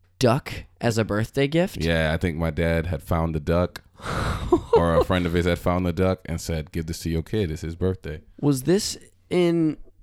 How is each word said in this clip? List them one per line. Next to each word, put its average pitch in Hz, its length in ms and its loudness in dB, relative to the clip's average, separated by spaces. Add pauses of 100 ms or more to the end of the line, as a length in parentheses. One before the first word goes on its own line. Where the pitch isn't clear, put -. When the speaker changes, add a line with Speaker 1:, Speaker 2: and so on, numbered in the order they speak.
(200)
Speaker 1:
duck 123 320 2 (280)
as 113 180 0
a 110 60 2
birthday 110 440 -2
gift? 165 300 0
Speaker 2:
Yeah, 80 340 2
I 82 40 0
think 82 220 -2
my 82 120 0
dad 82 360 0
had 85 160 -4
found 82 320 -2
the 78 60 -2
duck, 85 420 0 (160)
Speaker 1:
<laughs> - 760 -2
Speaker 2:
or 85 220 4
a 494 100 6
friend 90 220 2
of 82 60 0
his 87 140 2
had 85 120 2
found 90 260 0
the 87 80 0
duck 92 340 0
and 87 140 -4
said, 78 300 -4
"Give 80 160 -6
this 82 140 -8
to 85 100 -4
your 80 120 0
kid. 101 280 -2
It's 76 120 -6
his 80 140 -8
birthday." 90 440 -4 (200)
Speaker 1:
Was 139 240 2
this 180 340 0 (320)
in, 170 480 2 (240)